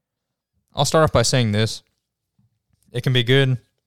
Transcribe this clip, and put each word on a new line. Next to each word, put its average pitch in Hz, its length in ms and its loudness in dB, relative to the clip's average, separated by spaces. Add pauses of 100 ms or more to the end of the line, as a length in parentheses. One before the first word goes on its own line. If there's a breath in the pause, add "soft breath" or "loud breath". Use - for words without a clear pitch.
(760)
I'll 147 100 -2
start 160 200 0
off 147 80 -2
by 123 100 2
saying 117 300 -2
this. 107 300 -4 (1080)
It 120 100 -6
can 131 120 0
be 123 80 2
good, 131 340 2 (300)